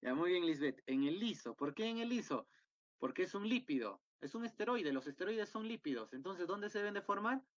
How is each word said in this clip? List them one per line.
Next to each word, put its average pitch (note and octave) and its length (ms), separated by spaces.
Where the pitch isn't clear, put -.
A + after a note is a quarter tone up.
Ya, B2 120
muy E3 180
bien, F3+ 140
Lisbeth. D3 420
En C3+ 180
el E3 160
liso. E3+ 340
¿Por C#3+ 180
qué A3 120
en A3+ 140
el A#3 100
liso? G#3+ 400
Porque - 240
es F#3 100
un G3+ 140
lípido, C3 560
es D3 160
un A#3 80
esteroide, G#3+ 480
los C3+ 160
esteroides G#3 420
son A3 200
lípidos. C3+ 440
Entonces, F3 340
¿dónde G3+ 220
se G#3 100
deben G#3 140
de G3+ 80
formar? G3+ 400